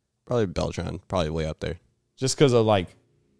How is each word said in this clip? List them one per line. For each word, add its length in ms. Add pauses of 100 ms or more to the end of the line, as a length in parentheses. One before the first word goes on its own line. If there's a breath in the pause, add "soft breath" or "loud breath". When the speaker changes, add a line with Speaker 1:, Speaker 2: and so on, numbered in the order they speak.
(260)
Speaker 1:
probably 200
Beltran. 640
Probably 220
way 160
up 140
there. 180 (380)
Speaker 2:
Just 200
'cause 160
of, 140
like, 280 (460)